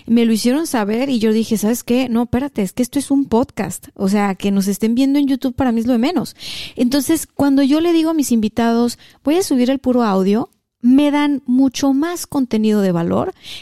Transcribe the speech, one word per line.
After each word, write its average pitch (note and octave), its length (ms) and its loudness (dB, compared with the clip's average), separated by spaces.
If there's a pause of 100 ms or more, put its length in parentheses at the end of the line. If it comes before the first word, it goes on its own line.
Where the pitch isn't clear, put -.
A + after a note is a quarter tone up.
me A#3 160 4
lo A3+ 80 2
hicieron B3 340 0
saber A3+ 440 -2
y B3 100 -2
yo A3 140 2
dije, A3 240 0
"¿Sabes A3 260 -2
qué? B3 240 0
No, A#3 160 -2
espérate, B3 380 -4
es F#3 100 -4
que - 120 -4
esto C4 160 -4
es C4+ 120 -6
un C#4 140 2
podcast, A3 680 -4
o G3+ 140 -4
sea, G3+ 280 0
que G3+ 160 -4
nos G3 180 0
estén A3 260 -2
viendo C#4 240 2
en C#4+ 80 2
YouTube C4 260 -2
para B3+ 200 0
mí A3+ 80 0
es A3+ 60 -4
lo C4 40 2
de B3 80 2
menos". D#4 380 -2 (400)
Entonces, C#4+ 500 0
cuando C#4 360 2
yo C#4+ 180 2
le F4 100 2
digo E4 200 2
a - 20 -2
mis D4 180 0
invitados, A#3 640 0 (280)
"Voy D4 100 2
a F#4+ 80 2
subir B3 280 0
el C4+ 80 -2
puro B3 240 0
audio", G3+ 460 0 (340)
me C4+ 280 4
dan D4 340 0
mucho C4+ 480 0
más E4+ 320 -4
contenido A3 560 0
de F#3+ 100 2
valor F#3 440 -2 (260)